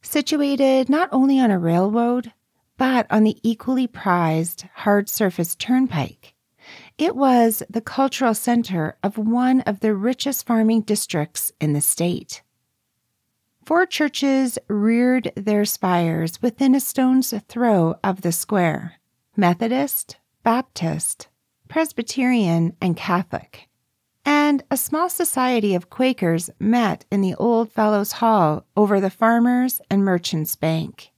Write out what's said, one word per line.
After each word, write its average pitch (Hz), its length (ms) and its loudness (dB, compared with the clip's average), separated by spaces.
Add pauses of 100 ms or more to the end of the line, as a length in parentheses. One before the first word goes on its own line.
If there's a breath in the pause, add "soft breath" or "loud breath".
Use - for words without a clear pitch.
Situated 277 880 0
not 320 220 0
only 269 280 4
on 233 120 4
a 185 80 2
railroad, 214 720 0 (460)
but 262 320 0
on 214 140 4
the 220 200 2
equally 247 420 -2
prized 170 800 -2 (120)
hard-surface 202 800 0
turnpike, 247 800 -2 (640 loud breath)
it 302 200 -2
was 247 520 2
the 226 120 -6
cultural 262 520 -2
center 214 720 -2
of 202 140 -4
one 247 440 2
of 202 200 -4
the 214 120 0
richest 247 520 -4
farming 220 360 2
districts - 760 -4
in 151 140 -2
the 143 80 0
state. - 600 -4 (1200)
Four 349 200 2
churches 269 720 -2 (120)
reared 233 680 2
their 208 300 0
spires 170 760 -2
within 254 320 2
a 277 60 4
stone's 262 540 0 (160)
throw 202 540 2
of 190 180 -2
the 170 100 0
square: 170 640 -2 (420)
Methodist, 226 840 -2 (260)
Baptist, 175 840 -4 (420)
Presbyterian, 233 1120 0
and 180 160 -2
Catholic. - 680 -6 (580)
And 294 460 2
a 269 60 -2
small 320 300 -2
society 254 680 0
of 175 160 -6
Quakers 185 580 -2 (100)
met 226 520 0
in 202 100 0
the 185 140 -2
Old 226 360 0
Fellows 214 420 0
Hall 185 520 2 (100)
over 202 240 4
the 190 120 -2
Farmers' 240 760 2
and 196 160 2
Merchants' 175 520 -2
Bank. 160 640 -4